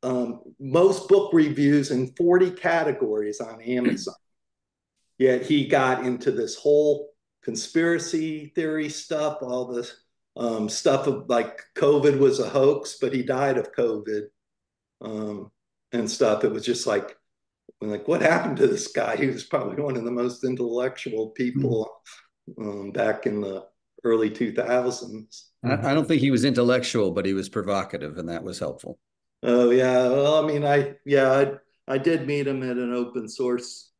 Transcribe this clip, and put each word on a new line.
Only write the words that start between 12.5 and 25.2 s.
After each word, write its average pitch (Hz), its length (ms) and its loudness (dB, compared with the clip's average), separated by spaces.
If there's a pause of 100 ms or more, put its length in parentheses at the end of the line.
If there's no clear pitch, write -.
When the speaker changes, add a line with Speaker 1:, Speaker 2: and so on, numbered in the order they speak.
Speaker 1:
but 131 120 -2
he 127 100 -2
died 131 360 0
of - 160 -6
covid, 107 480 -2 (800)
um, 107 480 -8 (420)
and 110 180 -2
stuff. 110 320 2
It 107 100 0
was 110 120 -8
just 120 220 -2
like, 104 300 -2 (640)
like, 104 280 -6
what 165 140 0
happened 160 340 0
to 135 100 4
this - 220 0
guy? 113 280 -2
He 139 100 0
was 117 180 -4
probably - 380 -4
one 135 140 -4
of 117 80 -6
the 120 60 -6 (120)
most 123 200 -4
intellectual 123 880 -4
people, 123 600 -2 (680)
Speaker 2:
Mm. 110 80 -10
Speaker 1:
um, 101 240 -10
back 107 360 -2
in 104 140 -2
the 95 260 -8 (380)
early 113 260 2
two 110 220 -4
thousands. 117 1000 -4 (140)